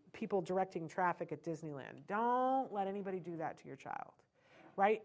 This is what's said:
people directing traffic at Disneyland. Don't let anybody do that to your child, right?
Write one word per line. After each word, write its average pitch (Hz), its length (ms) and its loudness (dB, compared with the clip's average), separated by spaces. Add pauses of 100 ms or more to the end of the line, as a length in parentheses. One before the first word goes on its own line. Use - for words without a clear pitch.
(140)
people 202 260 0
directing 185 480 0
traffic 170 440 2
at 147 120 -8
Disneyland. 143 640 -8
Don't 247 640 2
let 196 160 0
anybody 196 320 -2
do 170 180 -6
that 151 220 -4
to - 80 -18
your 135 80 -10
child, - 380 -8 (600)
right? 208 300 6